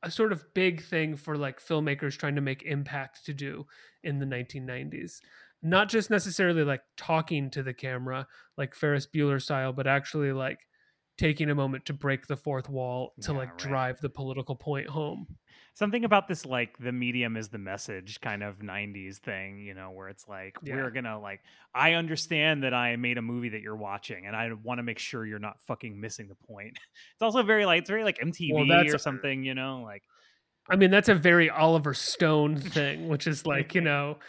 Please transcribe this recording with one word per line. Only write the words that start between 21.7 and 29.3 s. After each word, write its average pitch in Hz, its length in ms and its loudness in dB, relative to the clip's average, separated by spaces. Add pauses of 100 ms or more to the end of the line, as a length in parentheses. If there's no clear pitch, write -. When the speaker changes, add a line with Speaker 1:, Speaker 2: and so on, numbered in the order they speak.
Speaker 2:
I 147 200 4
understand 156 680 0
that 131 120 0
I 120 220 0
made 120 220 -2
a 117 40 -4
movie 120 280 -4
that 107 120 -10
you're 107 140 -10
watching, 101 500 -10
and 107 100 -8
I 113 160 -4
wanna 120 320 -8
make 113 160 -6
sure 113 260 -8
you're 107 140 -8
not 104 220 -10
fucking 110 380 -10
missing 107 280 -12
the 95 80 -20
point. 107 400 -18
<laughs> - 380 -20
It's - 80 -2
also 226 200 4
very, 208 240 6
like, 175 140 6
it's 170 100 -10
very, 220 140 0
like, 196 160 0
M 165 100 0
T 170 180 -4
V 139 60 2
Speaker 1:
Well, 147 140 4
that's 147 260 8
Speaker 2:
or 147 40 0
something, 135 440 -4